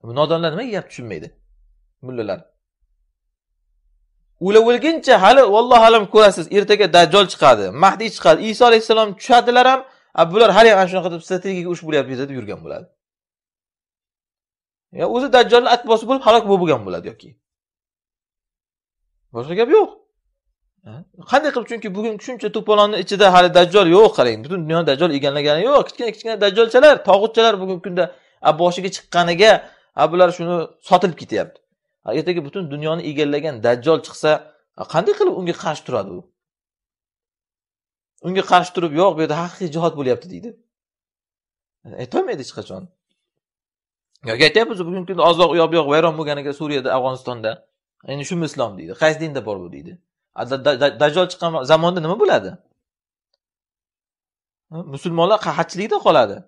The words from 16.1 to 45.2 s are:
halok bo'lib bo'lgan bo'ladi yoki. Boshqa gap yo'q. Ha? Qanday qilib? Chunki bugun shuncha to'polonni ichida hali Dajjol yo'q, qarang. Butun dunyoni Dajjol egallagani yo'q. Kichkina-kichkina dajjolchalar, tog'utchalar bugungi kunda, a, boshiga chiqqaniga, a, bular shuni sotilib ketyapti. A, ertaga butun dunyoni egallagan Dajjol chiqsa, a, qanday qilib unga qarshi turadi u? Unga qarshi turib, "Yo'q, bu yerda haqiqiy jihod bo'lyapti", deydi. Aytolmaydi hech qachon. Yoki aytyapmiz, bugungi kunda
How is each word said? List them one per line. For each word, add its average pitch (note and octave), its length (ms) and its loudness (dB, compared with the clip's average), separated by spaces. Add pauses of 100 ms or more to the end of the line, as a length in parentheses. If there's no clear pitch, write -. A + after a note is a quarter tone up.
halok A3+ 260 2
bo'lib G3 140 2
bo'lgan C3+ 240 -2
bo'ladi F2+ 220 -10
yoki. - 220 -18 (2000)
Boshqa B2+ 200 -10
gap A#3 160 -2
yo'q. G4+ 200 4 (920)
Ha? G#2+ 140 -20 (260)
Qanday C#4+ 300 0
qilib? A#3 180 -8
Chunki A3 220 -10
bugun G#3+ 260 -8
shuncha G#3+ 340 -10
to'polonni G#3 480 0
ichida G3 320 2
hali F3+ 220 6
Dajjol F3+ 340 6
yo'q, G3+ 280 6
qarang. A#2 260 0
Butun E3+ 200 -10
dunyoni D#3+ 260 -2
Dajjol D3 240 0
egallagani D3 520 -2
yo'q. B3+ 200 2
Kichkina-kichkina A3+ 580 -8
dajjolchalar, G#3 640 4
tog'utchalar G#3 560 2
bugungi F#3 220 -8
kunda, F3+ 220 -4 (400)
a, D3+ 80 4
boshiga F3 380 -2
chiqqaniga, F3 640 2 (460)
a, C#3 80 2
bular F3 260 2
shuni F3 260 -6 (240)
sotilib F3+ 360 0
ketyapti. F#2+ 420 -8 (460)
A, - 80 -12
ertaga E3 300 -4
butun F3+ 260 -12
dunyoni D#3 340 -6
egallagan D3 600 -6
Dajjol B2 380 0
chiqsa, - 300 -4 (460)
a, - 60 -12
qanday G#3+ 300 -2
qilib F#4 220 -2
unga F3 180 -6
qarshi D#3 320 -10
turadi G2 260 -6
u? F2+ 80 -14 (2000)
Unga F#3 200 -6
qarshi F3+ 300 0
turib, E3+ 180 -4
"Yo'q, F3+ 220 2
bu D#3 80 -6
yerda D3+ 160 -4
haqiqiy F3 340 -10
jihod E3 240 -4
bo'lyapti", C3 340 -6
deydi. F#3 200 -18 (1400)
Aytolmaydi E3+ 580 -8
hech - 120 -18
qachon. F#2+ 280 -16 (1400)
Yoki A#2 200 -2
aytyapmiz, G#3 360 0
bugungi F3+ 280 -10
kunda F3 160 -4